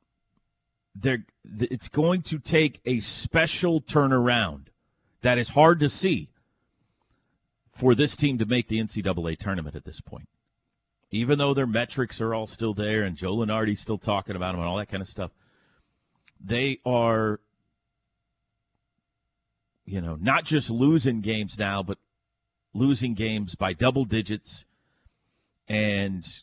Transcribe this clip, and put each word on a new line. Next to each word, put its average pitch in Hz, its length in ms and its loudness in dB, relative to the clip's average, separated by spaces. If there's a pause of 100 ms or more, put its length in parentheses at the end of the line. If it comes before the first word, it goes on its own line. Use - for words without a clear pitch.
(960)
They're, 113 300 -2 (340)
th-, 117 120 -2
it's - 180 -8
going 170 340 2
to 156 160 -6
take 156 460 2
a 123 160 0
special 165 800 0
turnaround 120 840 2 (560)
that 123 160 4
is 120 100 -2
hard 160 320 8
to 147 80 4
see 143 400 -2 (1400)
for 123 220 4
this 143 200 2
team 139 240 2
to 110 60 2
make 117 240 0
the 110 100 -2
N 110 100 -2
C - 120 -6
double 87 260 -2
A 82 80 -2
tournament 82 400 -6
at 73 120 -12
this - 160 -16
point. - 260 -18 (840)
Even 120 280 2
though 143 160 2
their 135 120 0
metrics 117 540 -2
are 113 140 -2
all 110 120 -4
still 110 280 -2
there 104 300 0
and 90 120 -4
Joe 92 200 -4
Lunardi's 110 440 0
still 107 180 -4
talking 101 380 -2
about 90 160 -4
them 87 80 -4
and 85 80 -2
all 90 80 -2
that 104 140 -6
kind 95 100 -6
of 95 80 -10
stuff, 92 220 -8 (1080)
they 127 460 -2
are, 113 560 2 (2500)
you 95 160 -6
know, 82 180 -6
not 135 240 0
just 156 240 0
losing 127 540 2
games 107 360 -4
now, 98 240 0
but 95 140 -6 (800)
losing 127 400 2
games 107 400 -4
by 95 180 -2
double 127 320 2
digits. 107 600 -4 (1000)
And 101 640 -2 (140)